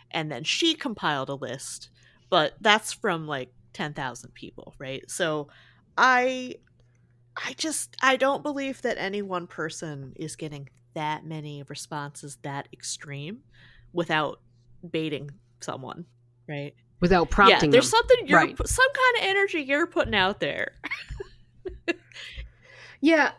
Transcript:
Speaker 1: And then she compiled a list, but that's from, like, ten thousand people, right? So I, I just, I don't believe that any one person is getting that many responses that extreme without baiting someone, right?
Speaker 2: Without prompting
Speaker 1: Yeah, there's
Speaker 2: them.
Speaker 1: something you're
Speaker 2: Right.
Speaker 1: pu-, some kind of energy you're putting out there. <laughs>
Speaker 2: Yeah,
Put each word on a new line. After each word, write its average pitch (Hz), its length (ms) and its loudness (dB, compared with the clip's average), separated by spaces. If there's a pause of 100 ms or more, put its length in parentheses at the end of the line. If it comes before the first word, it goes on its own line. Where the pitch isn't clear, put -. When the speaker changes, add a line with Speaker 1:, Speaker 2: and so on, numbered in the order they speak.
(100)
Speaker 1:
And 156 200 -4
then 135 140 -10
she 330 300 0
compiled 165 540 -4
a 139 60 -6
list, 131 540 -10 (420)
but 160 300 4
that's 214 320 4
from, 165 340 -2
like, 139 260 -6 (200)
ten 151 220 -6
thousand 127 400 -8
people, - 440 -18
right? 135 320 -10
So 151 380 -2 (480)
I, 254 600 2 (800)
I - 200 -8
just, - 460 -6
I 262 140 4
don't 269 260 0
believe 277 400 -6
that 240 160 -4
any 196 240 -4
one 185 240 -6
person 156 680 -8
is 156 200 -10
getting 143 320 -10 (260)
that 151 300 -6
many 151 440 -10
responses 143 760 -12
that 139 300 -8
extreme 147 680 -12 (540)
without 156 480 0 (500)
baiting 151 400 -6 (300)
someone, - 440 -12 (440)
right? 143 260 -10 (240)
Speaker 2:
Without 175 320 4
prompting 185 400 8
Speaker 1:
Yeah, - 20 8
there's 247 180 8
Speaker 2:
them. 440 100 4
Speaker 1:
something 480 260 6
you're 285 140 8
Speaker 2:
Right. - 160 2
Speaker 1:
pu-, - 100 -4
some 523 260 4
kind 508 260 4
of 381 120 0
energy 392 300 0
you're 285 260 2
putting 247 300 -2
out 190 240 2
there. 127 320 -4 (1120)
<laughs> 349 60 -2 (1080)
Speaker 2:
Yeah, 294 360 4